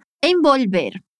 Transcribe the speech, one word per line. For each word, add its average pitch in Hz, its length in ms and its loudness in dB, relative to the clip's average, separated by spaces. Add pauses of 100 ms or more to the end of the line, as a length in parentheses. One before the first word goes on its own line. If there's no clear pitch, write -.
(180)
Envolver, 262 840 0 (200)